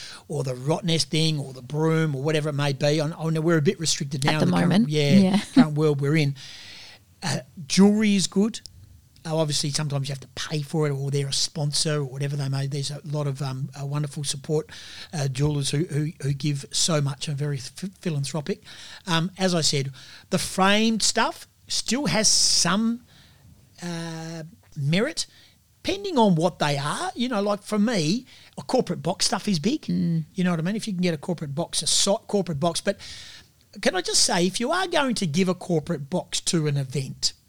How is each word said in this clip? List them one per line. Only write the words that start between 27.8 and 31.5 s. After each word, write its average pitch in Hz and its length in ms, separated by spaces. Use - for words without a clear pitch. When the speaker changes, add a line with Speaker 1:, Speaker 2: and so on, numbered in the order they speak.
Speaker 1:
a - 40
corporate 170 400
box 165 240
stuff 208 220
is 190 100
big. 220 240
Speaker 2:
Mm. 170 420
Speaker 1:
You 180 100
know 180 60
what 170 100
I - 20
mean? 196 140
If 240 100
you 220 60
can 180 100
get 180 120
a 151 40
corporate 156 360